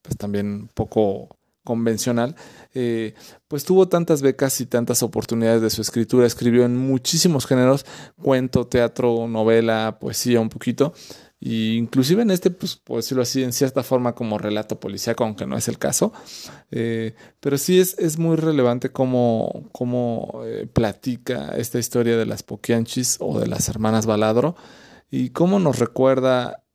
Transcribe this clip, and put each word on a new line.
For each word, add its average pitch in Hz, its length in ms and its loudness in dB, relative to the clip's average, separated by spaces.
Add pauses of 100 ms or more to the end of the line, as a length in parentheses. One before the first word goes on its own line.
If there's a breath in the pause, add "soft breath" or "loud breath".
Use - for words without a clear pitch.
pues, - 160 -8
también 101 560 -6
poco 107 640 -2 (280)
convencional, 117 720 -2 (360 loud breath)
eh, 113 420 -4 (340 loud breath)
pues 147 160 -6
tuvo 185 240 4
tantas 170 320 2
becas 135 400 0
y 117 40 -2
tantas 120 380 0
oportunidades 113 580 0
de 113 80 2
su 110 120 -4
escritura, 120 440 2
escribió 120 380 2
en 123 140 2
muchísimos 135 680 0
géneros, 131 400 4 (300 loud breath)
cuento, 127 500 0
teatro, 120 640 0
novela, 113 720 2
poesía 120 400 0
un 110 100 0
poquito, - 440 -2 (500 loud breath)
y 113 320 -2
inclusive 135 460 2
en 226 80 2
este, 180 220 2
pues, - 240 -10
por - 220 -8
decirlo 127 260 -2
así, 131 200 -2
en 123 80 -2
cierta 131 300 0
forma 123 320 0
como 107 240 -4
relato 107 420 -4
policíaco, 110 440 -4
aunque 107 240 -6
no 67 100 -6
es 117 100 -4
el - 120 -6
caso, - 340 -2 (560 loud breath)
eh, 113 460 -4 (240 loud breath)
pero 139 180 -2
sí 185 220 4
es, 185 180 2
es 160 220 -2
muy 165 180 2
relevante 135 540 2
cómo, 123 800 0
cómo, 123 760 -4
eh, 110 260 -8
platica 123 840 -2
esta 120 220 -4
historia 117 360 0
de 113 120 0
las 107 160 -8
poquianchis 117 760 -2
o - 200 -2
de 117 80 0
las - 220 -4
hermanas 110 360 0
Baladro, 110 500 2 (540 loud breath)
y 127 200 -4
cómo 180 300 2
nos 135 200 2
recuerda 127 840 2 (100)